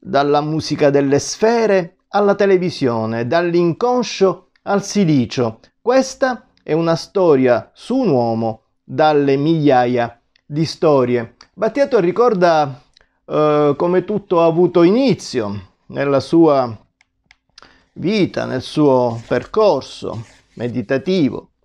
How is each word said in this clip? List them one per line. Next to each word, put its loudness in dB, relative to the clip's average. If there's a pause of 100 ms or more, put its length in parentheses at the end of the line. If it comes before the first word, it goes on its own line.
Dalla 0
musica -2
delle 2
sfere -2 (100)
alla 0
televisione, 0
dall'inconscio 0 (140)
al -2
silicio. -2 (200)
Questa -2 (120)
è -6
una 0
storia 2
su -6
un 0
uomo -2 (200)
dalle 2
migliaia 0 (240)
di -4
storie. 0 (180)
Battiato 0
ricorda, 0 (420)
eh, 2
come 0
tutto -2
ha 4
avuto 2
inizio -2 (120)
nella -2
sua 2 (1160)
vita, -2
nel -6
suo 0
percorso -2 (300)
meditativo. -4 (140)